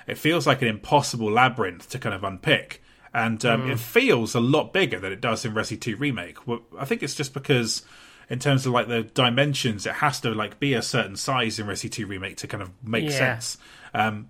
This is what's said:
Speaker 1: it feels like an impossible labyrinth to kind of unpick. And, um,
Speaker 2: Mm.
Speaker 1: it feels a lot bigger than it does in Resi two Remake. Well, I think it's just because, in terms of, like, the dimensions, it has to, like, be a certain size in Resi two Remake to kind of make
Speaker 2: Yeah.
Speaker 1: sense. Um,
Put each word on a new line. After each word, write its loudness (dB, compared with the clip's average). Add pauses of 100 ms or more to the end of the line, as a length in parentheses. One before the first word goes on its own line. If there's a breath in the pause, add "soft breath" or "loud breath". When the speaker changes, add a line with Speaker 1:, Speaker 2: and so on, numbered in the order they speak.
Speaker 1:
it -6
feels 2
like 4
an 2
impossible 0
labyrinth 2
to -8
kind -4
of -8
unpick. -2 (320 soft breath)
And, 0
um, 4
Speaker 2:
Mm. -2
Speaker 1:
it -2
feels 2
a 4
lot 2
bigger 2
than -4
it -12
does -2
in -4
Resi -2
two -4
Remake. -6
Well, -4 (160)
I -6
think -2
it's -6
just -6
because, 0 (460 loud breath)
in -4
terms 2
of, 0
like, 4
the 0
dimensions, 2
it -4
has 0
to, -2
like, -6
be 2
a 2
certain -2
size -2
in -6
Resi -6
two -8
Remake -10
to -12
kind -8
of -12 (120)
make -2
Speaker 2:
Yeah. -2 (260)
Speaker 1:
sense. -10 (360 loud breath)
Um, 0